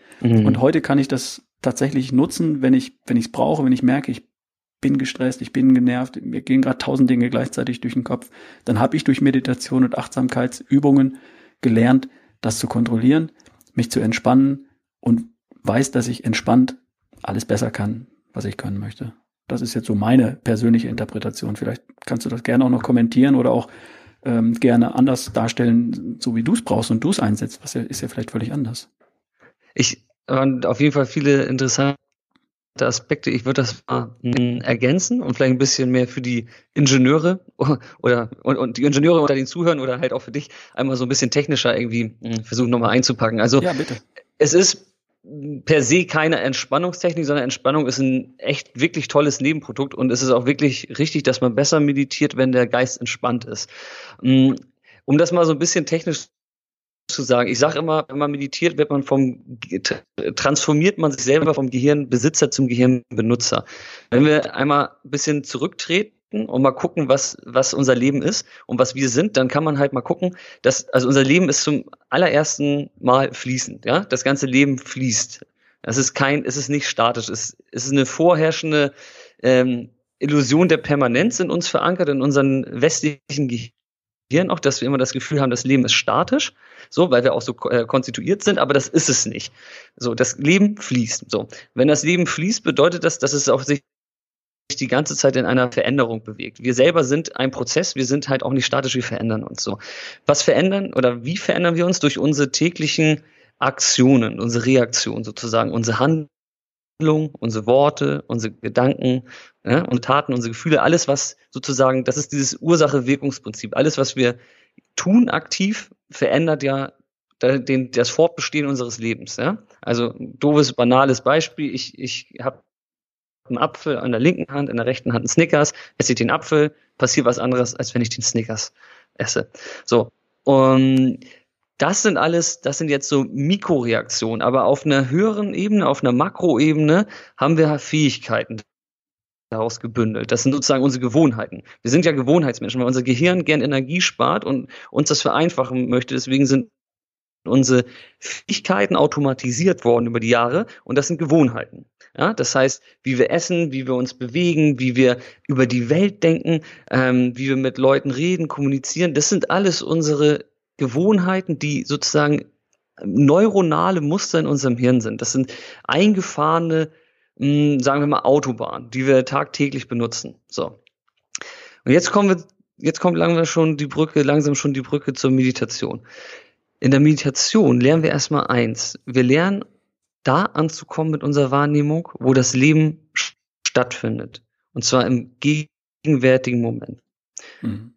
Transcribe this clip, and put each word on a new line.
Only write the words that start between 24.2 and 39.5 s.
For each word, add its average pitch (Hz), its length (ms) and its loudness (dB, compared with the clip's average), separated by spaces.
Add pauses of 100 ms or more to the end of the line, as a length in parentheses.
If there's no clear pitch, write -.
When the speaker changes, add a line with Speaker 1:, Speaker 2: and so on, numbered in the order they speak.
Speaker 2:
ähm, 117 300 2
gerne 120 400 4
anders 127 380 0
darstellen, 117 840 0
so 117 160 -4
wie 113 80 0
du's 185 200 0
brauchst 110 280 -2
und 113 140 0
du's 185 160 0
einsetzt. - 420 -2
Was - 120 -14
ja, 120 80 -4
ist - 180 -10
ja 117 80 -8
vielleicht 117 220 -10
völlig 113 220 -6
anders. 123 360 -6 (840)
Speaker 1:
Ich, - 320 -4 (200)
waren 135 380 0
auf 120 160 -2
jeden 143 120 2
Fall 143 140 0
viele 139 360 2
interessante 135 540 -2 (840)
Aspekte. 123 500 -2
Ich 117 140 -2
würde 131 160 0
das 113 260 -4
mal, 120 360 -6
mm, 123 400 -2
ergänzen 127 580 0
und 123 140 -4
vielleicht 131 180 2
ein 127 60 0
bisschen 135 320 0
mehr 127 180 2
für 131 140 -10
die 120 240 -4 (260)
Ingenieure 143 680 4 (180)
<laughs> 131 220 0 (180)
oder, 120 320 0 (120)
und, 131 140 0
und 123 220 -4
die 147 60 0
Ingenieure 147 360 4
unter 143 140 2
den 131 120 -2
Zuhörern 165 340 -2